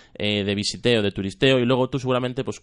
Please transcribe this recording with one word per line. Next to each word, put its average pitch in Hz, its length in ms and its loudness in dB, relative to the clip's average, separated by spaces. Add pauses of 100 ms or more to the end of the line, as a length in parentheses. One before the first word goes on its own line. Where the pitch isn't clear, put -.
(140)
eh, 104 280 -2
de 98 120 0
visiteo, 104 480 0
de 101 100 0
turisteo, 127 460 2
y 123 80 2
luego 127 240 2
tú 143 80 -4
seguramente, 127 460 -2
pues, - 180 -8